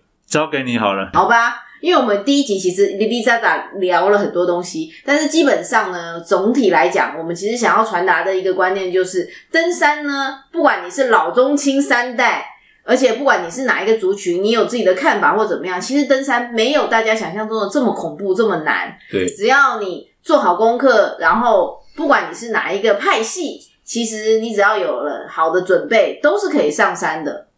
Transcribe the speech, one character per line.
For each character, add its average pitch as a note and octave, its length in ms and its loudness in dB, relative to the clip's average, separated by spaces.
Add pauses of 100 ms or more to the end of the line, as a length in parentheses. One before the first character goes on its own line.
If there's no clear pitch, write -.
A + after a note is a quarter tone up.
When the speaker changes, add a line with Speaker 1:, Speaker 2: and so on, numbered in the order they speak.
(280)
Speaker 1:
交 D#3 200 0
给 C#3 140 -4
你 A#2+ 160 -2
好 G#2 140 2
了。 F#2+ 200 -4
Speaker 2:
好 E3 140 4
吧， A#3 280 2 (260)
因 E4+ 120 0
为 D#4 80 4
我 B3 60 0
们 G3+ 180 0
第 C#4+ 140 2
一 C#4 60 0
集 G3+ 120 0
其 F#3 140 -2
实 G3 160 2 (120)
零 G#3+ 120 0
零 A#3+ 100 0
杂 A#3 180 2
杂 D#3+ 300 -2 (120)
聊 F3+ 300 2
了 G#3 80 4
很 G3 140 -2
多 F3 140 0
东 F3 160 0
西， D#3+ 260 -8 (160)
但 C#4+ 140 2
是 D#4 80 0
基 D#4 160 2
本 A#3+ 220 2
上 G#3 260 -2
呢， E3+ 300 -10
总 G3 320 2
体 B3 180 4
来 E3 180 2
讲， E3 300 -2
我 E3 60 -8
们 E3+ 100 -6
其 G3 160 -4
实 B3 60 -2
想 A3 200 2
要 A3 80 2
传 F#3 220 -2
达 E3+ 160 0
的 F#3+ 140 -2
一 F#3 60 -2
个 F#3 120 0
观 F#3 200 0
念 F#3 180 -4
就 F#3 100 2
是， F3+ 260 -4 (220)
登 E4+ 220 0
山 D4+ 340 0
呢， C#4 260 -4 (200)
不 E4+ 100 -2
管 A3+ 240 0
你 F3+ 40 -10
是 C4 180 0
老 G3 240 0
中 C4 240 2
青 C#4 260 2
三 B3 340 0
代， - 280 -2 (400)
而 A#3+ 120 2
且 B3 180 2
不 C#4 100 -6
管 G#3 200 2
你 E3+ 60 -8
是 B3+ 140 -6
哪 G#3+ 180 0
一 F#3+ 40 -2
个 A3 120 2
族 F#3+ 160 0
群， F3+ 280 -2
你 G#3+ 100 2
有 A#3 120 2
自 - 120 -4
己 A3+ 60 -2
的 F#3 120 4
看 C4 260 0
法 D#3+ 160 2
或 G#3+ 80 2
怎 F3+ 120 -2
么 C#3+ 100 -8
样， F3+ 140 -4
其 C4+ 180 0
实 C#4+ 80 2
登 C4+ 180 2
山 A#3+ 300 -2
没 A3+ 180 2
有 D4+ 140 0
大 A3+ 160 2
家 A3 120 0
想 F#3 200 -4
象 G#3+ 140 -6
中 A3 120 -4
的 G3 80 -2
这 C#4+ 140 0
么 A3 100 2
恐 D#3 240 -6
怖， F#3+ 160 -2
这 A3 140 2
么 F#3+ 120 0
难。 C#3+ 380 -4 (140)
Speaker 3:
对。 F#2+ 160 0
Speaker 2:
只 G3+ 220 -4
要 C4 320 4
你 F#3 280 -8 (140)
做 D4+ 160 2
好 F#3+ 160 2
功 A3+ 240 2
课， B3 420 4
然 E3+ 200 2
后 G#3+ 360 2 (180)
不 D4+ 120 -4
管 G3+ 240 2
你 E3+ 40 -10
是 A#3 160 -10
哪 D#3+ 220 -4
一 G3 80 -4
个 A3 140 2
派 E4 260 0
系， D4 400 -4 (240)
其 A3+ 200 -4
实 A3 340 0
你 A3+ 160 -4
只 G3+ 60 0
要 G#3 180 2
有 D3+ 220 -4
了 C#3+ 280 -8
好 E3 220 -2
的 F3+ 100 2
准 F3+ 280 2
备， G#3+ 340 2
都 E4+ 160 2
是 G4+ 100 -2
可 C#4+ 140 2
以 D3 80 2
上 F#3+ 240 0
山 D#3+ 300 -4
的。 - 340 -8